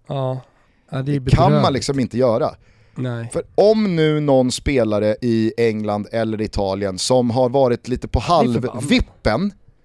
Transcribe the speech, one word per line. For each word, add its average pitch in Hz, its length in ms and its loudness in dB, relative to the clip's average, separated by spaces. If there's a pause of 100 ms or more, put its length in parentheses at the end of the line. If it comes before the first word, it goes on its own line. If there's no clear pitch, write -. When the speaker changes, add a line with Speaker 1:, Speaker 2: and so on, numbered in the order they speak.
Speaker 1:
Ja. 131 320 -6 (500)
Ja, 135 120 -6
det 143 140 -4
är 139 40 -2
Speaker 2:
Det 127 100 -6
kan 147 120 2
man 180 100 4
Speaker 1:
bedrövligt. 185 220 2
Speaker 2:
liksom 139 260 -4
inte 110 180 -4
göra. 123 360 0 (400)
Speaker 1:
Nej. 120 380 -8
Speaker 2:
För 170 100 -6 (120)
om 208 420 4
nu 156 240 2
någon 131 320 4
spelare 107 720 0
i 113 340 0
England 107 560 0
eller 110 280 -4
Italien 98 580 -4
som 123 320 2
har 123 180 2
varit 123 400 0
lite 123 200 -6
på - 100 -2
Speaker 1:
Det 117 60 -4
är 151 280 2
förbannat. 117 220 -2
Speaker 2:
halvvippen, 156 800 -2 (320)